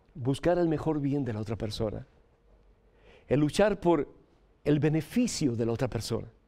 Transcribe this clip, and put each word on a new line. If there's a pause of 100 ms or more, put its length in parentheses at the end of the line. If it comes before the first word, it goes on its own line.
(140)
Buscar
el
mejor
bien
de
la
otra
persona. (1200)
El
luchar
por (560)
el
beneficio
de
la
otra
persona. (200)